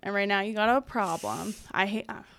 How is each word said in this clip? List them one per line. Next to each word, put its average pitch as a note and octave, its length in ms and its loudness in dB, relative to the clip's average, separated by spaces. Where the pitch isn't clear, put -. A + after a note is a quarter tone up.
And G3 100 -4
right G3+ 140 2
now, G3+ 140 2
you G#3+ 120 -2
got G#3+ 160 4
a B3+ 120 6
problem. F#3 760 -2
I F#3+ 160 2
hate, G#3 200 -4
oh, - 160 -10